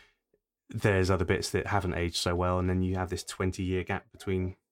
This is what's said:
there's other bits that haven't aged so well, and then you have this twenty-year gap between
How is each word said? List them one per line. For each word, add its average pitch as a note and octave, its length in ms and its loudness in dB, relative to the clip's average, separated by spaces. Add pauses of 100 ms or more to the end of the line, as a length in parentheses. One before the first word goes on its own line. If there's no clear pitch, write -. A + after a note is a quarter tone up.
(680)
there's F#2+ 420 2
other F#2 140 4
bits - 260 0
that F#2+ 160 -2
haven't F#2 280 0
aged F2 220 -2
so F2 180 0
well, F2+ 240 2
and F2+ 120 2
then F#2 120 2
you F#2 140 0
have F#2 140 -4
this F2+ 140 -6
twenty-year F#2 600 -2
gap - 280 -8
between F#2 440 -4 (160)